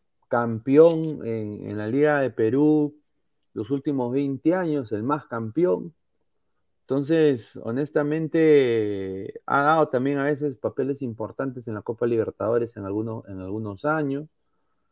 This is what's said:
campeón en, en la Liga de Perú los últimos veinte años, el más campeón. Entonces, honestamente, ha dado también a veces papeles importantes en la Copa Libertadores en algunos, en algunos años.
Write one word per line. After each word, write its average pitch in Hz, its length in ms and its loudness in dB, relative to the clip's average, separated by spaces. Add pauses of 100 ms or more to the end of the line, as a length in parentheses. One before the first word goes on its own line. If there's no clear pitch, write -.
(280)
campeón 139 1000 4
en, 104 440 -6
en 104 80 -6
la 104 100 -4
Liga 143 320 2
de 127 120 -2
Perú 147 640 2 (580)
los 107 160 -8
últimos 135 420 -2
veinte 139 440 0
años, 151 360 -2
el 107 120 -4
más 147 240 -2
campeón. 160 680 -2 (880)
Entonces, 143 840 2
honestamente, 135 1800 0
ha 139 180 2
dado 156 260 4
también 135 280 0
a 139 80 0
veces 147 320 -2
papeles 131 440 -4
importantes 123 640 -8
en 113 80 -6
la 104 60 -8
Copa 120 260 -4
Libertadores 113 680 -2
en 101 100 -10
algunos, 110 440 -6
en 95 100 -12
algunos 101 460 -8
años. 151 420 -2 (640)